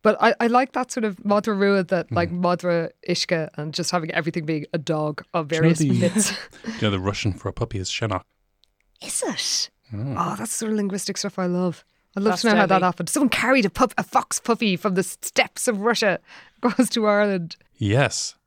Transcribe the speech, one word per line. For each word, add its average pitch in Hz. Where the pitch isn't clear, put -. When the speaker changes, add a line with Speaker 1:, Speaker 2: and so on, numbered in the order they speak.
Speaker 1:
But 214
I, 226
I 240
like 247
that 277
sort 240
of 202
Madra 208
Rua, 196
that, 170
like, 170
Speaker 2:
Mm. 175
Speaker 1:
Madra 175
Ishka, 165
and 151
just 175
having 160
everything 160
being 151
a 170
dog 151
of 160
Speaker 2:
Do 160
you 160
know 165
Speaker 1:
various 160
Speaker 2:
the, 127
Speaker 1:
bits. 175
Speaker 2:
<laughs> -
do -
you -
know 104
the 95
Russian 98
for -
a -
puppy 113
is 92
Shonok? 104
Speaker 1:
Is -
it? -
Speaker 2:
Mm. 113
Speaker 1:
Oh, -
that's 220
the -
sort 220
of 214
linguistic 202
stuff -
I 180
love. 180
I'd 196
love 208
Speaker 3:
That's 175
Speaker 1:
to 233
know 208
how 214
that 190
Speaker 3:
deadly. 185
Speaker 1:
happened. 175
Someone 269
carried 254
a 180
pup, -
a 208
fox -
puppy 220
from 196
the 185
s-, -
steppes -
of 202
Russia 214
<laughs> -
across 247
to 220
Ireland. 202
Speaker 2:
Yes. 113